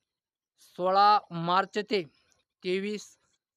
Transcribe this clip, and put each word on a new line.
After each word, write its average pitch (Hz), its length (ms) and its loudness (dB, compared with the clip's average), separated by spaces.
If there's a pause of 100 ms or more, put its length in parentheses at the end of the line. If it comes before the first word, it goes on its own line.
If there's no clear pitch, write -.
(600)
सोळा 196 600 2 (120)
मार्च 175 460 -2
ते 202 260 -4 (600)
तेवीस 196 540 -8 (400)